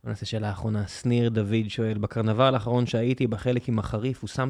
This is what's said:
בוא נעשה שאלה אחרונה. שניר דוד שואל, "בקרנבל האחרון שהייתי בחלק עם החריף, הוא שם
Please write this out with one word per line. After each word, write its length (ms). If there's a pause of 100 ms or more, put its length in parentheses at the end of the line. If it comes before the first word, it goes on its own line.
בוא 60
נעשה 160
שאלה 260
אחרונה. 360
שניר 420
דוד 380
שואל, 300
"בקרנבל 560
האחרון 320
שהייתי 420
בחלק 420
עם 100
החריף, 420
הוא 60
שם 220